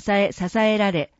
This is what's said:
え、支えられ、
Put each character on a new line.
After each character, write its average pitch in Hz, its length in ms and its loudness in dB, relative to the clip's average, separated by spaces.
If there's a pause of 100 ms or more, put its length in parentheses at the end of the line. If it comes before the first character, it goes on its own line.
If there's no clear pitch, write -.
(120)
え、 202 200 2
支 180 280 -4
え 214 180 2
ら 202 140 0
れ、 156 280 -4